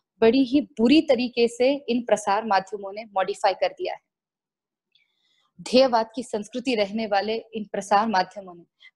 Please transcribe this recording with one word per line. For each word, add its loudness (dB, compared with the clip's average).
बड़ी 6
ही 0
बुरी 4
तरीके 2
से 0
इन -2
प्रसार 0
माध्यमों -2
ने -12
modify -2
कर -2
दिया -8
है। -16
ध्येयवाद 2
की -6
संस्कृति -6
रहने -4
वाले -2
इन -10
प्रसार 0
माध्यमों -4
ने, -20